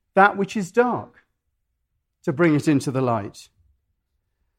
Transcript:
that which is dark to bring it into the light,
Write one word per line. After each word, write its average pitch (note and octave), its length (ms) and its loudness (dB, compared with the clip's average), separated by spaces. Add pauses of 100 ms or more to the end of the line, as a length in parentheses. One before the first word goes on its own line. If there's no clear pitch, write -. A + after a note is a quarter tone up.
(140)
that G3 220 4
which G3 200 -6
is G3 160 -6
dark A#3 520 -4 (1000)
to E3+ 100 -4
bring D3+ 220 2
it C#3+ 120 -2
into C#3+ 240 0
the C3 120 -4
light, A2+ 460 -6 (1120)